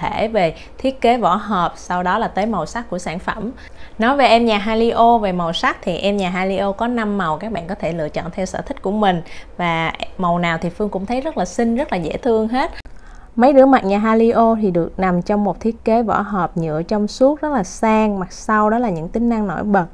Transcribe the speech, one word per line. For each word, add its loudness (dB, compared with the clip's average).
thể -2
về 0
thiết -4
kế 4
vỏ 2
hộp, 0
sau -4
đó 0
là 0
tới -2
màu -2
sắc -10
của -6
sản -8
phẩm. -6
Nói 2
về 6
em 6
nhà 2
Halio, 4
về 0
màu -2
sắc -2
thì -4
em -2
nhà -2
Halio -2
có -4
năm -2
màu, -2
các -8
bạn -6
có -6
thể -4
lựa -4
chọn -6
theo -4
sở -6
thích -10
của -2
mình. 2
Và -2
màu 0
nào 0
thì -4
Phương -4
cũng -6
thấy -2
rất -6
là 0
xinh, 0
rất -2
là -2
dễ -4
thương 0
hết. -2
Máy 6
rửa 10
mặt 6
nhà 2
Halio 4
thì 0
được 0
nằm 2
trong 0
một -2
thiết -4
kế 4
vỏ 2
hộp -2
nhựa -2
trong -2
suốt 2
rất -2
là 0
sang. 0
Mặt -6
sau 0
đó 2
là 0
những -4
tính 0
năng 0
nổi -4
bật 2